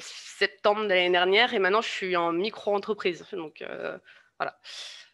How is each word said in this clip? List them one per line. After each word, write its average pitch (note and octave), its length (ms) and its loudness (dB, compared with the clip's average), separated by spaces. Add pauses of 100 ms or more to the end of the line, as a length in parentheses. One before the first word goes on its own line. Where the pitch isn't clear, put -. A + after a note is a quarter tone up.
septembre - 840 -2
de G#3 40 0
l'année F3+ 220 4
dernière F#3+ 440 4
et A3+ 40 2
maintenant, G3 220 4
je A3+ 80 -6
suis F#3 280 -4
en E3+ 160 2
micro-entreprise. G3+ 1000 -4
Donc, E3 300 -10
euh, - 340 -8 (420)
voilà. - 200 -6 (560)